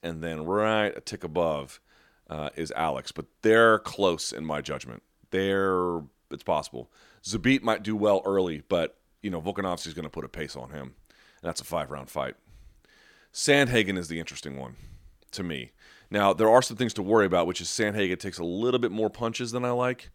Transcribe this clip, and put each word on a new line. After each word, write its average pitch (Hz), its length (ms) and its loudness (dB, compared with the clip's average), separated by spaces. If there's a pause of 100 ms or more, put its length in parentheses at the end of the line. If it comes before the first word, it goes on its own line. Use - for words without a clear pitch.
and 82 180 -8
then 80 240 -6
right 107 500 0
a - 60 -12
tick - 220 -12
above, 78 580 -2 (480)
uh, 76 260 -8
is 78 200 -6
Alex. 71 360 -2
But 78 140 -12 (160)
they're 113 380 8
close - 520 0
in 78 140 -8
my 76 160 -4
judgment. 65 400 -8 (300)
They're, 92 720 0 (260)
it's 73 140 -12
possible. 73 480 -4 (320)
Zabit 113 400 2
might 110 180 0
do 107 140 -4
well 101 280 4
early, 92 460 0
but, 85 300 0 (240)
you 101 80 -4
know, 85 100 -4
Volkanovski's 90 540 -4
gonna 80 120 -10
put 71 160 -10
a 65 60 -12
pace 73 260 -10
on 64 140 -14
him, 67 240 -12 (160)
and - 320 -20
that's 82 200 -6
a - 40 -12
five-round 71 460 -6
fight. 65 240 -6 (1000)
Sandhagen 123 640 4
is 85 100 -6
the 82 120 -6
interesting 73 360 -10
one 64 200 -10 (560)
to 104 100 -10
me. 71 300 -8 (380)
Now, 101 220 4
there 107 180 4
are 123 120 10
some 113 160 -2
things 120 160 0
to 101 100 -4
worry 104 220 6
about, 87 220 4
which 90 120 -2
is 87 80 -8
Sandhagen 101 500 0
takes 95 200 -10
a 87 80 -6
little 117 340 0
bit 113 120 0
more 107 180 0
punches 113 420 -6
than 123 140 -4
I 123 60 0
like. 123 440 -2